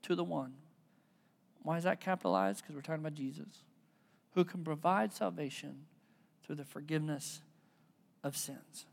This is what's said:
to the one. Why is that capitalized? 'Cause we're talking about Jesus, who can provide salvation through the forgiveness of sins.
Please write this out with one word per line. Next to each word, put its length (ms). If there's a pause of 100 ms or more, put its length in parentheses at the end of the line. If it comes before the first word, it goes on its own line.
to 120
the 80
one. 320 (1080)
Why 140
is 60
that 160
capitalized? 640
'Cause 120
we're 60
talking 200
about 140
Jesus, 500 (640)
who 140
can 180
provide 480
salvation 720 (580)
through 120
the 100
forgiveness 760 (800)
of 140
sins. 560